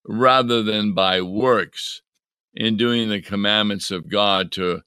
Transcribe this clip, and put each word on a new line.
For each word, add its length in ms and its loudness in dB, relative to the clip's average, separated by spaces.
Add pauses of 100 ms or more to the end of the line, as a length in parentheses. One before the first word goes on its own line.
rather 580 4
than 300 0
by 280 2
works 800 -2 (520)
in 240 -2
doing 320 0
the 120 -4
commandments 680 -2
of 180 -8
God 440 0
to 340 -4